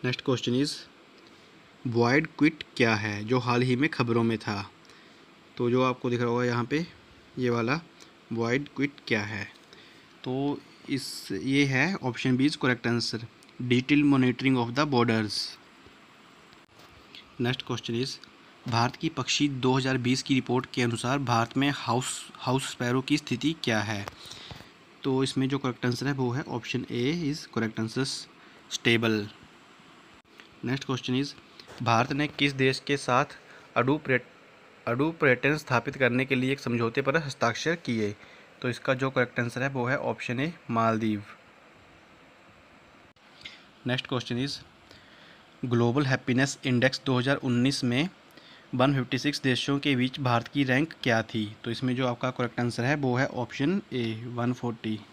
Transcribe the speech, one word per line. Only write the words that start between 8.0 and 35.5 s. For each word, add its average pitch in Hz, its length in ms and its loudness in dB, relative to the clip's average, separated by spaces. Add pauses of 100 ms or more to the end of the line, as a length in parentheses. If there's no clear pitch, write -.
void 117 440 -2
quit 139 160 -2 (140)
क्या 110 160 0
है? 104 220 -6 (800)
तो 135 360 -4 (300)
इस, - 420 -6
ये 135 320 2
है 139 300 2
option 127 420 0
B 131 120 4
is 139 80 0
correct 127 300 0
answer, 117 320 0 (440)
digital 127 420 4
monitoring 131 520 4
of 120 180 0
the 147 120 2
borders। 117 480 4 (2000)
Next 123 260 0
question 120 280 -6
is, 127 240 -6 (500)
भारत 117 280 2
की 160 120 -4
पक्षी 147 400 0
दो 131 280 2
हज़ार 135 220 0
बीस 123 240 0
की 143 120 0
रिपोर्ट 127 400 0
के 131 80 0
अनुसार 120 360 0
भारत 117 380 0
में 143 180 2
हाउस, - 600 -4
हाउस 131 360 -2
स्पैरो 123 300 -2
की 143 160 0
स्थिति 147 380 -2 (100)
क्या 113 160 2
है? 104 260 -4 (960)
तो 135 220 0
इसमें 131 240 0
जो 135 100 -2
correct 123 280 -4
answer 123 200 -2
है 143 60 0
वो 131 180 0
है 127 120 -4
option 123 480 -6
ए 139 440 -2
is 156 100 -10 (140)
correct 110 220 -2
answer, 120 260 -2 (680)
stable। 113 560 2 (1400)
Next 131 200 -4
question 127 300 -4
is, 139 200 -2 (480)
भारत 117 300 4
ने 147 160 -2
किस 143 240 0
देश 135 340 2
के 143 100 0
साथ 131 420 0 (380)
अडू 131 220 4
पर्यट-, - 920 -6
अडू 135 220 0
पर्यटन 143 460 4